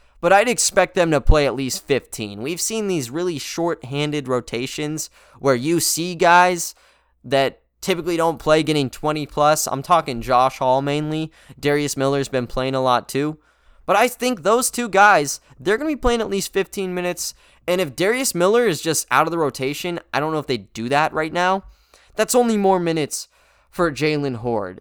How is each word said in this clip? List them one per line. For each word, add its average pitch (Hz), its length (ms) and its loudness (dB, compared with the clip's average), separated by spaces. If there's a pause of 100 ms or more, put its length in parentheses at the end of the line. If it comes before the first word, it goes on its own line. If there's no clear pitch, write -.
(200)
but 175 120 4
I'd 208 160 6
expect - 460 0
them 175 160 2
to 147 100 4
play 151 240 6
at 120 120 0
least 131 280 -6
fifteen. 107 560 -4
We've 165 200 -6
seen 220 260 -4
these 156 240 -4
really 170 280 -4
short-handed 147 880 -4
rotations 131 840 -6 (300)
where 135 160 2
you 156 240 0
see 175 340 -2
guys 175 600 4 (500)
that 135 380 0 (180)
typically 170 360 -2
don't 165 220 0
play 156 240 4
getting 147 260 0
twenty 151 380 -4
plus. 151 400 2
I'm 135 160 -4
talking 151 400 0
Josh 127 360 2
Hall 131 220 2
mainly. 151 520 -4 (260)
Darius 147 380 0
Miller's 139 320 0
been 127 180 -4
playing 131 280 -4
a 131 60 -2
lot 123 280 2
too. 151 300 -4 (480)
But 185 100 2
I 226 100 4
think 240 360 -4
those 220 280 2
two 240 180 -4
guys, 185 520 4 (180)
they're 170 180 0
gonna 302 140 -4
be 294 60 -2
playing 233 240 0
at 208 100 -4
least 196 220 -4
fifteen 190 420 -4
minutes. 180 400 -6 (320)
And 180 140 0
if 139 160 -4
Darius 226 400 0
Miller 214 300 4
is 156 140 0
just 160 300 -2
out 143 160 4
of 160 60 -4
the 170 60 -4
rotation, 147 600 -4 (160)
I 131 60 0
don't 156 120 -2
know 156 60 -2
if 143 80 -6
they 127 120 -2
do 107 320 -10
that 147 220 2
right 156 200 -4
now. 185 320 0 (500)
That's 214 220 0
only 233 200 4
more 190 220 2
minutes 165 480 -4 (420)
for 170 220 0
Jaylen 143 460 -2
Hoard. 107 440 -4